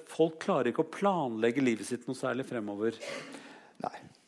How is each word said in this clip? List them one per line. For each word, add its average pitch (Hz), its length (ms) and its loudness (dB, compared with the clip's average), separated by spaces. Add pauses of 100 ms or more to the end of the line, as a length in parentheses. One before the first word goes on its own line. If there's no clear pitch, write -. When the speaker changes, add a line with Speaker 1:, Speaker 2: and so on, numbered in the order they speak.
Speaker 1:
folk 160 340 2
klarer 143 340 2
ikke 160 100 2
å 160 80 -4
planlegge 135 720 2
livet 107 220 2
sitt 120 200 -4
noe 131 100 -4
særlig 127 300 -2
fremover. 107 480 -2 (880)
Speaker 2:
Nei. - 160 -6 (300)